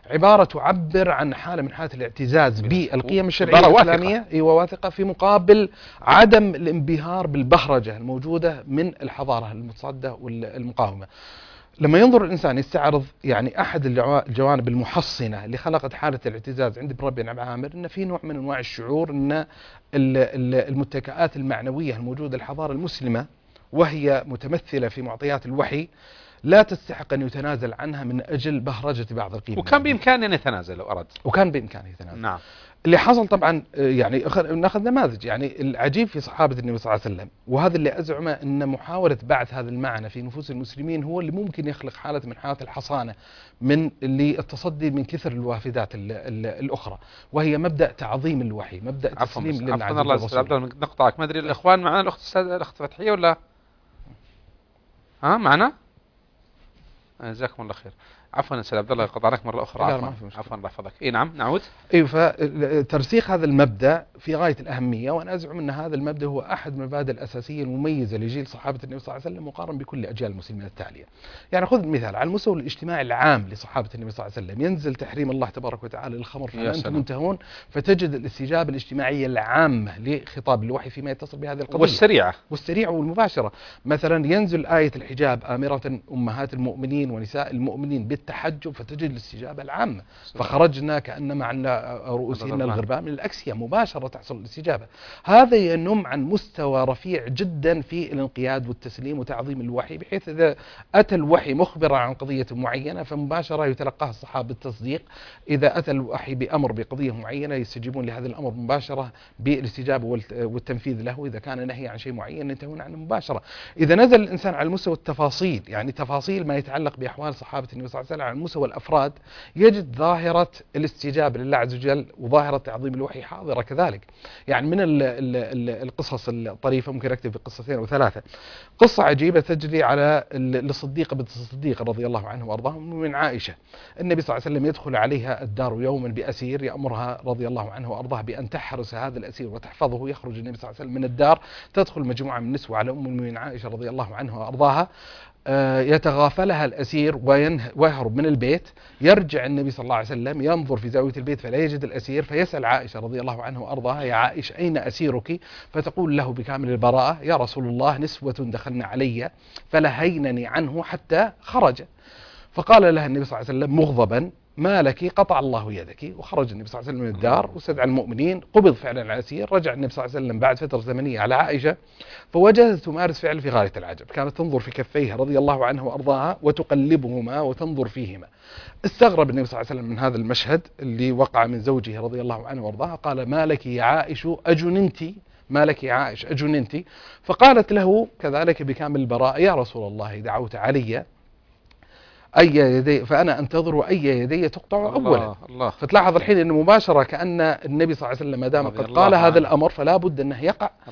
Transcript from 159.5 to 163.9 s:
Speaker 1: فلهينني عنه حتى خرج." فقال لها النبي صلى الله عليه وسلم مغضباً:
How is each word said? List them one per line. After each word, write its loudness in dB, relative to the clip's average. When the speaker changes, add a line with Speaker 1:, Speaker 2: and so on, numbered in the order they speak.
Speaker 1:
فلهينني 0
عنه -4
حتى -2
خرج." 2
فقال 8
لها 0
النبي -2
صلى -8
الله -10
عليه -2
وسلم 0
مغضباً: 2